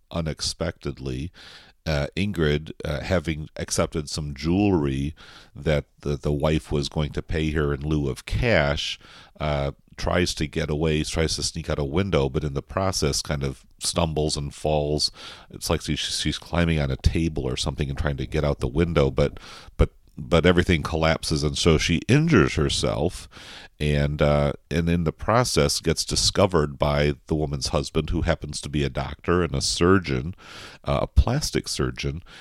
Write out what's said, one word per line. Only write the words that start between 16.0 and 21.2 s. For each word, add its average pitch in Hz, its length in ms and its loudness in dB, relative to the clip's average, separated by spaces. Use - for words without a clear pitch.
climbing 82 420 0
on 71 100 0
a 65 60 -2
table 80 480 0
or 64 120 -2
something 71 320 -4
and 69 100 -6
trying 71 200 -2
to 67 80 -4
get 76 180 -2
out 71 160 0
the 67 80 -2
window, 73 420 2
but, 67 280 0
but, 82 140 2
but 78 300 2
everything 87 360 4
collapses, 80 600 0